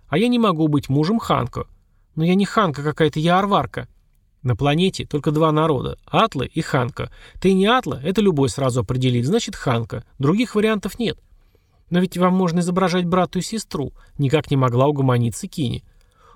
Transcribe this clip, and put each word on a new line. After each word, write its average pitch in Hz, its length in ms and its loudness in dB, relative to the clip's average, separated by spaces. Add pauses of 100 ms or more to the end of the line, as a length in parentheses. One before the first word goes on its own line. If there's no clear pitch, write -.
а 139 100 -2
я 226 100 2
не 247 100 2
могу 170 300 2
быть 147 200 0
мужем 156 300 2
Ханко». 131 480 -4 (480)
«Но 156 100 -2
я 180 120 4
не 202 80 2
Ханка 170 380 0
какая-то, 151 360 0
я 175 220 2
Арварка». 170 480 -2 (540)
«На 123 120 0
планете 147 500 0
только 151 280 -2
два 156 180 2
народа – 151 560 0
Атлы 160 400 -2
и - 140 -6
Ханка. - 500 -4 (300)
Ты 190 140 4
не 190 120 4
Атла – 208 380 0
это 190 160 0
любой 151 280 4
сразу 127 320 -2
определит, 123 460 0
значит 214 300 -2
Ханка. 117 480 -4 (160)
Других 180 340 0
вариантов 214 460 -2
нет». 214 180 -4 (720)
«Но 175 80 2
ведь 180 180 0
вам 180 180 4
можно 180 260 2
изображать 180 460 0
брата 180 340 0
и - 20 -4
сестру», 160 500 -6 (260)
никак 143 320 0
не 143 60 2
могла 127 300 2
угомониться 131 640 0
Кини. 127 340 -6 (540)